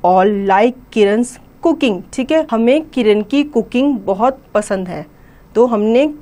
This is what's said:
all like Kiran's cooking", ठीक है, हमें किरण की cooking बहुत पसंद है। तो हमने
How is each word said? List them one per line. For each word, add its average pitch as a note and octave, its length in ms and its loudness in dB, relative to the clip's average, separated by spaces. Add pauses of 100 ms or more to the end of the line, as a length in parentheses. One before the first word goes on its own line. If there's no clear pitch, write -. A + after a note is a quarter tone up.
all G3 440 2
like G#3 240 2 (240)
Kiran's G#3+ 420 0 (280)
cooking", C4 340 0 (120)
ठीक C4 180 -4
है, D#4 200 0
हमें A#3+ 300 2
किरण G#3+ 400 0
की C#4 220 -2
cooking C4+ 560 -2
बहुत G3+ 400 -2 (140)
पसंद G3+ 340 -4
है। D#3 180 -12 (500)
तो A3+ 100 4
हमने A#3 420 2 (140)